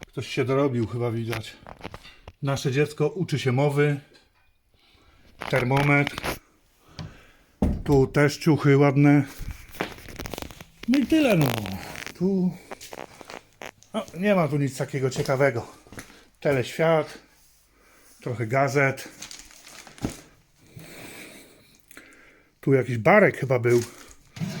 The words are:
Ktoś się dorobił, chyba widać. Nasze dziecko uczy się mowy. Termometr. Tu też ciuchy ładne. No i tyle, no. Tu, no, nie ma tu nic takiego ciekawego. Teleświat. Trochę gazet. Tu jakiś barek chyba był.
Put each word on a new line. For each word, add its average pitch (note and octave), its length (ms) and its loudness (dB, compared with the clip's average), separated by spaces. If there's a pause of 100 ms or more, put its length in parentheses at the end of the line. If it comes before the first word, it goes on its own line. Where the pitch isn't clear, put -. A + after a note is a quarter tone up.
Ktoś - 200 -12
się C3+ 180 -4
dorobił, C3 420 0
chyba A#2 240 -4
widać. A2+ 460 -8 (840)
Nasze C#3 300 -2
dziecko D3 380 -2
uczy D3 300 -4
się B2+ 120 -2
mowy. C#3+ 480 2 (1500)
Termometr. C#3+ 680 2 (1700)
Tu C#3 240 4
też C#3+ 300 2
ciuchy C#3+ 400 4
ładne. C#3+ 460 6 (1600)
No C4 120 4
i A3+ 80 0
tyle, C#4 300 4
no. D3 140 2 (680)
Tu, F#3 400 -2 (1400)
no, G3+ 120 -8 (120)
nie G3+ 180 2
ma E3 120 2
tu C#3+ 100 -2
nic C#3 200 -2
takiego C#3 320 -2
ciekawego. C3+ 580 0 (720)
Teleświat. D3+ 800 0 (1040)
Trochę A#2+ 260 -6
gazet. C3+ 600 0 (3500)
Tu C#3 120 2
jakiś B2 240 0
barek E3+ 400 4
chyba B2+ 220 0
był. A#2+ 240 4 (760)